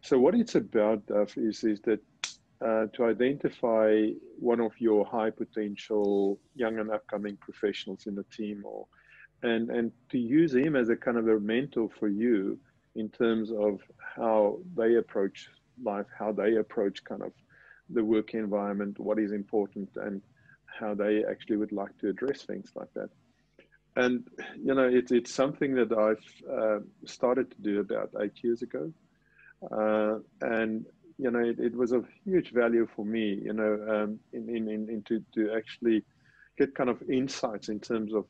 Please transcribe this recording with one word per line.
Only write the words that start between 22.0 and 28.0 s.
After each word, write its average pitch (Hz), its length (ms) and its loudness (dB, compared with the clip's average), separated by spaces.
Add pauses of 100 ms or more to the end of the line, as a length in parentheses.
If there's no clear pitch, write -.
address 127 340 -4
things 98 320 -10
like - 200 -12
that. - 140 -8 (880)
And, 123 300 0 (360)
you 135 120 2
know, 131 140 4
it's, 123 240 4
it's 120 200 2
something 139 440 0
that 113 160 2
I've, 110 600 0
uh, 110 280 0 (260)
started 123 460 0
to - 100 -20
do 101 180 0
about 101 300 -4 (100)